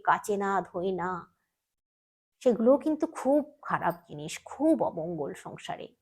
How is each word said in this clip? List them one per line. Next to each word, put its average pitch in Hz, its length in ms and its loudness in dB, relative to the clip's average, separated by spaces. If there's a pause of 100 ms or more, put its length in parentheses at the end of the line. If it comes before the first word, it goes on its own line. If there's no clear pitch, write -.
কাচে 196 340 2
না, 196 240 0
ধোয় 180 300 -4
না, 180 200 -4 (1300)
সেগুলোও 247 360 6
কিন্তু 311 300 0
খুব 277 540 0
খারাপ 170 340 -2 (120)
জিনিস, 151 380 -12
খুব 294 380 2
অমঙ্গল 160 500 -4
সংসারে। - 540 -12 (140)